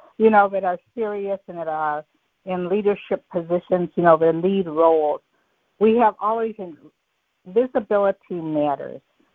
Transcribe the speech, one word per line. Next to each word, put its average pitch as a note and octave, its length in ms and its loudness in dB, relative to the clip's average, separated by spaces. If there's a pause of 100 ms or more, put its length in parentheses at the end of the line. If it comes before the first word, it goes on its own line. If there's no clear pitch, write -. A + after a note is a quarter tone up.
(180)
you A3 120 4
know, G3+ 200 6
that G3 140 -6
are F3+ 140 -2 (160)
serious G3+ 540 -6
and F3 100 -16
that E3 100 -10
are D#3 360 -4 (420)
in F3+ 220 -6
leadership G3 640 -2
positions, F3 640 -2
you F3 80 0
know, E3 140 6
their D#3+ 160 2
lead F#3 340 -2
roles? D#3 540 2 (580)
We A3 180 4
have G#3+ 220 2
always, A3+ 380 -4
in-, F3 200 -14 (720)
visibility G3+ 880 -2
matters. D3 680 -4 (340)